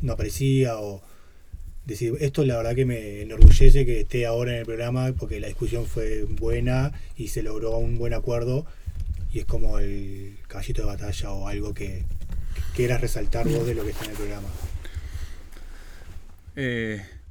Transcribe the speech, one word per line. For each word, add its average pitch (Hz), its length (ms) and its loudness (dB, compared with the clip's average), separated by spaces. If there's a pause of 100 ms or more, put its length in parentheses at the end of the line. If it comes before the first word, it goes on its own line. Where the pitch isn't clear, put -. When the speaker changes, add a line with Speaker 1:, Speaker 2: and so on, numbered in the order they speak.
Speaker 1:
no 120 100 -2
aparecía, 127 680 0
o 101 240 -10 (840)
decir, 117 340 -4
"Esto 143 240 -2
la 123 120 0
verdad 117 180 -4
que 131 100 0
me 107 380 -6
enorgullece 123 640 12
que 120 140 2
esté 120 260 -2
ahora 120 260 -2
en 117 60 -6
el 113 80 -8
programa 123 460 -4
porque 110 280 -6
la 101 80 -6
discusión 117 380 -4
fue 107 380 -2
buena 120 680 0 (240)
y 117 120 -8
se - 140 -6
logró 113 360 -2
un 117 200 2
buen 120 160 0
acuerdo", 123 520 0 (680)
y - 80 -2
es - 60 -4
como - 320 6
el 101 600 -2 (100)
caballito 113 340 -4
de 107 60 2
batalla 101 440 -4
o - 160 -4
algo 104 260 -4
que, 92 300 -6 (500)
que - 80 -4 (120)
quieras 123 260 0
resaltar 123 480 0
vos 117 180 0
de 120 80 -2
lo 110 100 -4
que 104 60 -4
está - 160 -8
en 104 40 -10
el 104 60 -10
programa. 101 320 -6 (2000)
Speaker 2:
Eh, 113 480 -6 (260)